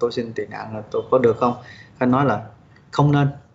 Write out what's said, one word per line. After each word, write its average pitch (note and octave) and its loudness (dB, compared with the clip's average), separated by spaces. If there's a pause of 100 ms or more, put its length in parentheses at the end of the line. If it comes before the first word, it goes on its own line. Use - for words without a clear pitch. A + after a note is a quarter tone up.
tôi A#2+ -2
xin A#2 -6
tị G#2+ -8
nạn G#2+ -12
là G#2+ -10
tôi A2 -4
có B2+ 4
được A#2 4
không? B2 0 (460)
Khanh B2+ 2
nói C3+ 4
là G#2+ 0 (480)
không D3 2
nên. C#3+ 4 (260)